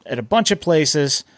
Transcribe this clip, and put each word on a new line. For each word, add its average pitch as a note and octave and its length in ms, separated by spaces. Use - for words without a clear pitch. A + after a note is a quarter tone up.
at A#2+ 140
a A#2+ 40
bunch A3 280
of G3+ 100
places, D3+ 640